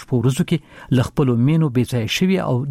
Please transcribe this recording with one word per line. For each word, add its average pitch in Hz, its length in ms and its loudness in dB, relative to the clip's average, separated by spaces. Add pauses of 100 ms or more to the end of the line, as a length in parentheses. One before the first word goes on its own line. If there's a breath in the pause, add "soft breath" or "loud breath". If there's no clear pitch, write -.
شپو 123 200 -2
ورځو 131 280 0
کې 170 80 0 (400 loud breath)
له 127 120 4
خپلو 131 260 0 (120)
مینو 160 280 2
بې 123 160 2
ځایه 110 240 -4
شوي 185 300 0
او 131 100 0 (160)